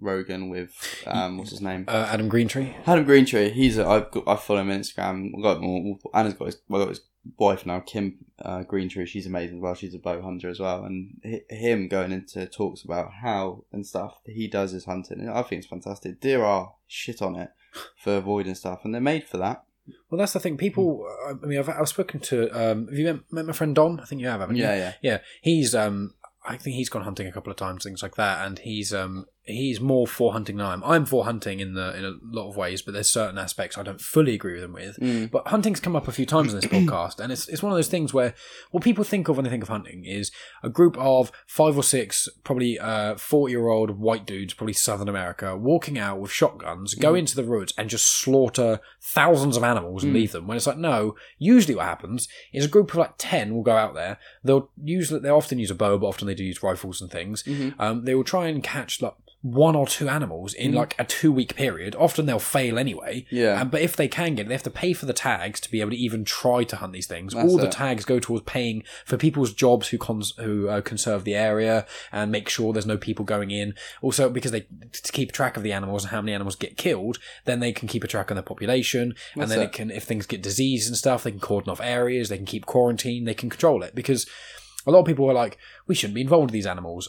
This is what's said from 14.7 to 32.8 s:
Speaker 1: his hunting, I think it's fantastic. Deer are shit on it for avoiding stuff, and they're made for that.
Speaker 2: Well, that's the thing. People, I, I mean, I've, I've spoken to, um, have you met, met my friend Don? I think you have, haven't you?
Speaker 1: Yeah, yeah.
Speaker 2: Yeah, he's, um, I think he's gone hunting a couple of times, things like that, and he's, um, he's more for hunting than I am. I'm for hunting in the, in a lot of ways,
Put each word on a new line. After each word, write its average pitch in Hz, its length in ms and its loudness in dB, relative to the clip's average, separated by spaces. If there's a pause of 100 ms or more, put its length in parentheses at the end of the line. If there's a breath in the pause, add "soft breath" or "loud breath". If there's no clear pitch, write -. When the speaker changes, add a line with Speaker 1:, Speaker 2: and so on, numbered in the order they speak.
Speaker 1:
his 92 140 -10
hunting, 92 420 -8
I 113 140 -2
think 90 180 -6
it's - 80 -16
fantastic. 95 520 -12
Deer 131 240 2
are 95 300 0 (120)
shit - 340 -10
on 92 160 -4
it 87 140 -10 (480 loud breath)
for 101 180 0
avoiding 98 380 -2
stuff, 90 300 -8
and 107 100 -4
they're 117 60 -4
made 147 240 0
for - 140 -8
that. 98 260 -4 (460 loud breath)
Speaker 2:
Well, 165 80 -4
that's 196 140 0
the 190 80 -2
thing. 165 160 -4
People, 170 500 0 (200)
I, 139 60 -8
I 143 140 -10
mean, 143 120 -2
I've, 139 100 -2
I've 156 200 -2
spoken - 320 -4
to, 117 280 0 (100)
um, 113 300 0
have 139 100 -6
you 156 60 2
met, 165 120 0 (140)
met 160 160 -6
my 160 60 -6
friend 151 220 0
Don? 160 260 4
I - 60 -16
think 139 160 -10
you 127 60 -4
have, 113 120 -4
haven't 123 160 -2
you? 120 60 2
Speaker 1:
Yeah, 104 140 2
yeah. 92 160 -4 (100)
Speaker 2:
Yeah, 113 160 2 (240 loud breath)
he's, 151 320 4
um, 104 400 0 (280)
I 120 140 -8
think 127 200 -8
he's 127 120 -4
gone 107 140 -6
hunting 98 240 -8
a 90 60 -10
couple 101 180 -10
of 95 80 -10
times, 92 260 -8
things 98 180 -12
like 98 120 -10
that, 98 320 -2
and 98 140 -10
he's, 104 340 -6
um, 95 320 -6 (200)
he's 120 320 -4
more 127 280 4
for 117 260 2
hunting 104 240 -6
than 104 100 -2
I 95 60 -2
am. 95 120 -8
I'm 156 200 4
for 127 220 2
hunting 104 340 -6
in 95 140 -8
the, 92 240 -6
in 95 80 -8
a 95 160 -8
lot 110 260 -8
of 98 80 -14
ways, 92 240 -4